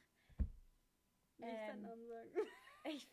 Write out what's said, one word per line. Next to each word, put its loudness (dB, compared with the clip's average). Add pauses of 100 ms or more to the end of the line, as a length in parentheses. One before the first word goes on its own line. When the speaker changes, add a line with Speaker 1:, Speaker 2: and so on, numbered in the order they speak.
(1400)
Speaker 1:
Nicht -2
seinen -2
Speaker 2:
ähm, -6
Speaker 1:
Namen -6
sagen. -6
<laughs> 0
Speaker 2:
ich, -2